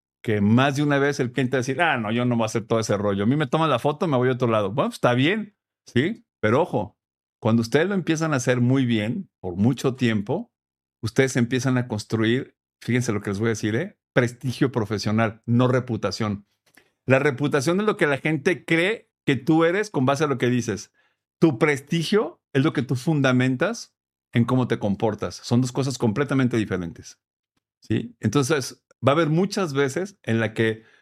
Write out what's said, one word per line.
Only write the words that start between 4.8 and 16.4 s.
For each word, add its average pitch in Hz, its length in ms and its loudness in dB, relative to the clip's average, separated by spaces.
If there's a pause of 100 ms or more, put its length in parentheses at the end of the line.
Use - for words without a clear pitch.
pues, - 80 -10
está 123 180 2
bien, 190 420 -2 (300)
¿sí? 160 400 -2 (120)
Pero 113 220 2
ojo, 127 380 -6 (400)
cuando 113 240 2
ustedes 143 240 2
lo 202 80 -2
empiezan 160 380 -2
a - 20 2
hacer 123 260 0
muy 131 240 2
bien, 117 540 -2
por 90 160 -8
mucho 123 400 2
tiempo, 123 560 -2 (520)
ustedes 131 320 0
empiezan 127 420 0
a 123 100 -2
construir, 113 720 -2 (240)
fíjense 120 320 0
lo 101 80 -4
que - 80 -6
les 98 80 -2
voy 110 100 -2
a - 20 0
decir, 107 260 -2
¿eh? 175 240 -6 (140)
Prestigio 123 580 0
profesional, 110 760 -2
no 120 220 4
reputación. 110 800 -2 (580)